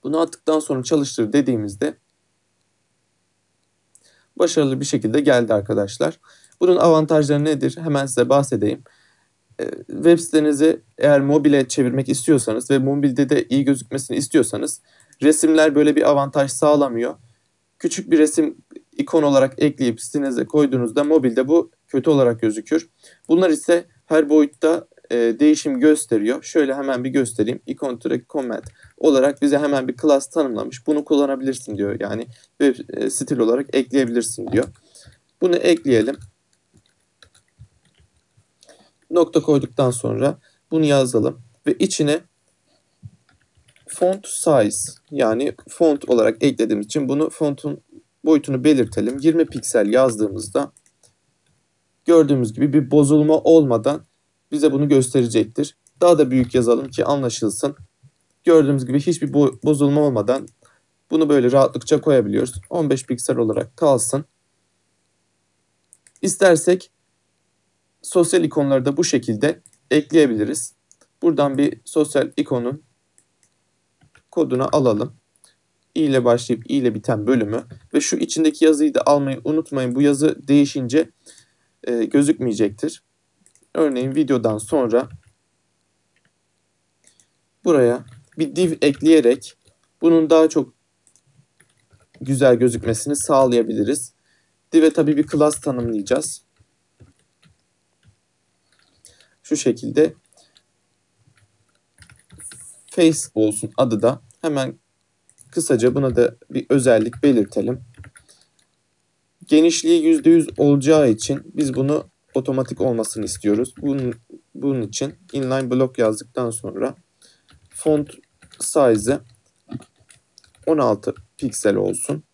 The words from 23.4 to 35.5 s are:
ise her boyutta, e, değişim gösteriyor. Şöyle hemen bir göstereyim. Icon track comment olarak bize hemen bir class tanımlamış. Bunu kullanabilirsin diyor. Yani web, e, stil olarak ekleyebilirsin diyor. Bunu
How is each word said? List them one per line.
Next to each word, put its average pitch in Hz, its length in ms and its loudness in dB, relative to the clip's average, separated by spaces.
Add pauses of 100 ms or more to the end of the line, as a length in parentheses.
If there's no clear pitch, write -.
ise 170 360 0 (200)
her 156 220 2
boyutta, 156 600 0 (220)
e, 117 60 -2
değişim 131 640 0
gösteriyor. 139 640 0
Şöyle 139 320 -2
hemen 135 300 -6
bir 131 60 -6
göstereyim. 120 560 -2
Icon 131 320 -8
track 127 300 -6
comment 127 360 -8 (320)
olarak 139 460 2
bize 143 160 2
hemen 139 300 -2
bir 127 80 -8
class 143 340 2
tanımlamış. 127 560 -4
Bunu 147 180 -2
kullanabilirsin 135 720 -2
diyor. 101 240 -4
Yani 107 260 -8 (340)
web, 139 280 0
e, - 220 -6
stil - 280 -6
olarak 120 360 0
ekleyebilirsin 120 800 -2
diyor. - 120 0 (760)
Bunu 175 160 0